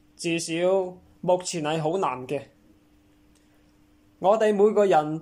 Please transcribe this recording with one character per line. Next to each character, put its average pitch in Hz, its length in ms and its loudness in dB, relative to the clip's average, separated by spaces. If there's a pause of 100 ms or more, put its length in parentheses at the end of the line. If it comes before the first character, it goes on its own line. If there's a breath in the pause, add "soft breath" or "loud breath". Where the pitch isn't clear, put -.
(160)
至 170 220 -4
少 165 140 -8 (680)
目 180 220 0
前 170 200 -8
係 156 180 -2
好 160 180 -2
難 127 280 -4
嘅。 139 160 -6 (1800 soft breath)
我 202 200 4
哋 214 160 2
每 208 180 4
個 208 120 4
人 156 380 2